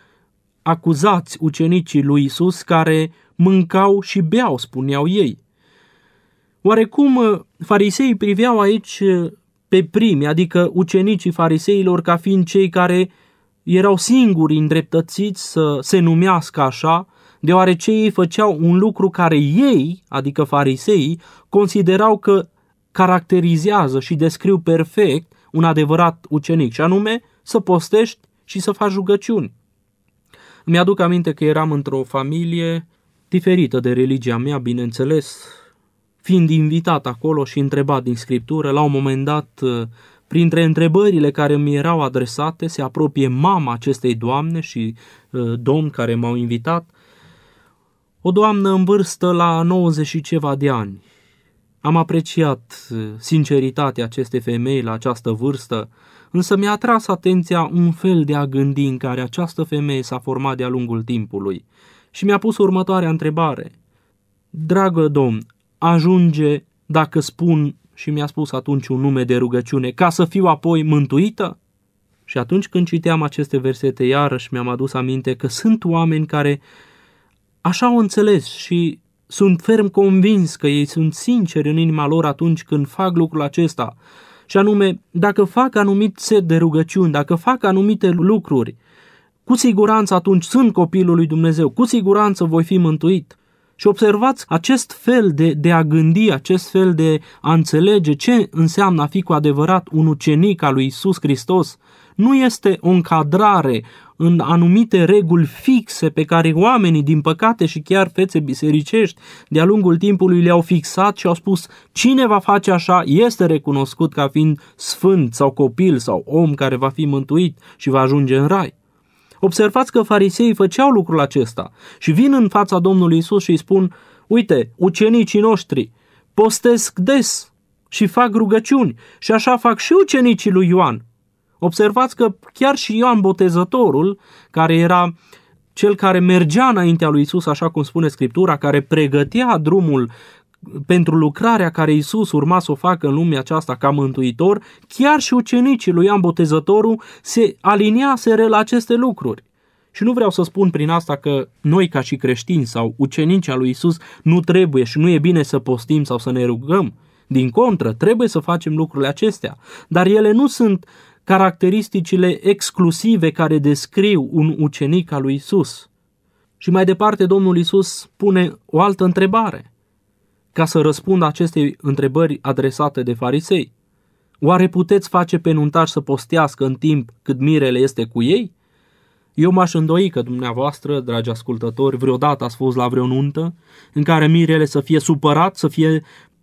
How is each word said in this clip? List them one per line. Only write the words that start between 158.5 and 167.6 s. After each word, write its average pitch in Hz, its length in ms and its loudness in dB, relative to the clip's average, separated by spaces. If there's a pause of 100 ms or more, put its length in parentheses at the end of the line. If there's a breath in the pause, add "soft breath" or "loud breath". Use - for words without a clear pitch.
lucrurile 151 340 -2
acestea, - 480 -4 (320 loud breath)
dar 180 180 2
ele 214 260 4
nu 262 140 4
sunt 208 400 0 (380 soft breath)
caracteristicile 185 1200 0
exclusive 185 800 0
care 156 280 0
descriu 147 720 0
un 160 280 0
ucenic 151 540 -2
al 139 100 -4
lui 135 100 -2
Iisus. - 580 -4 (680)
Și - 140 -6
mai 190 140 4
departe, 196 420 0
Domnul 190 300 2
Iisus 180 600 -2